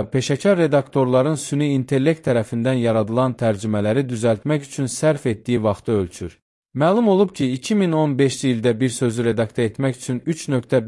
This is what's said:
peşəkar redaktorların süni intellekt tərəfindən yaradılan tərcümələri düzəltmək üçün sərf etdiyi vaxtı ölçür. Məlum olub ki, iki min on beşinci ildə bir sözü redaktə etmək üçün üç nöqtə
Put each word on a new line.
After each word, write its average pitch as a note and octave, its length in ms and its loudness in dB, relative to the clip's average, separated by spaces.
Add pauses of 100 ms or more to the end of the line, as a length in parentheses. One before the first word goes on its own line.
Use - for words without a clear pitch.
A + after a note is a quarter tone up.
(140)
peşəkar C#3+ 440 0
redaktorların C#3 800 2
süni C#3+ 380 -2
intellekt C#3 540 0
tərəfindən A#2+ 560 0
yaradılan A2+ 560 0
tərcümələri G#2+ 680 0
düzəltmək B2 580 -2
üçün C3 240 -6
sərf D#3 340 0
etdiyi A#2 380 -2
vaxtı G#2+ 280 -2
ölçür. F2+ 460 -4 (380)
Məlum F#3+ 320 2
olub F#3+ 280 4
ki, C3 160 -2
iki C3+ 240 -4
min F#3+ 160 2
on D3+ 280 0
beşinci C3+ 360 2
ildə A2+ 240 0
bir B2+ 100 0
sözü A#2+ 400 -2
redaktə A2+ 400 -2
etmək C3 320 -4
üçün B2 240 -6
üç D#3+ 240 -4
nöqtə C3 380 0